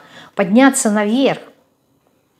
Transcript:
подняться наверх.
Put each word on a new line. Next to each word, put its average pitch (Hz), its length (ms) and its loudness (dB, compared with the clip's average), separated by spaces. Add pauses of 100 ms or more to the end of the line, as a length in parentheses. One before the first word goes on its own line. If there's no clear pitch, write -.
(360)
подняться 233 560 2
наверх. 214 480 -2 (1000)